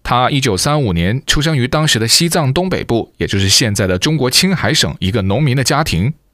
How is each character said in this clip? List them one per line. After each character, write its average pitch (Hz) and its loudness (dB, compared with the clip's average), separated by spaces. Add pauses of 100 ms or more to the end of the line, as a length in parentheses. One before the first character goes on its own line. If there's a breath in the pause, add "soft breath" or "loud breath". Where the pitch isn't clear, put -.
他 123 0
一 139 0
九 123 0
三 147 0
五 104 0
年 92 0
出 - 0
生 160 0
于 123 2
当 156 0
时 131 2
的 113 0
西 170 0
藏 151 0
东 180 0
北 139 -2
部， 117 -2
也 85 -2
就 101 -2
是 98 2
现 107 2
在 101 0
的 92 0
中 156 0
国 135 0
青 - 0
海 107 0
省 92 0
一 90 -2
个 107 0
农 98 0
民 131 2
的 135 0
家 143 0
庭。 113 -2 (200)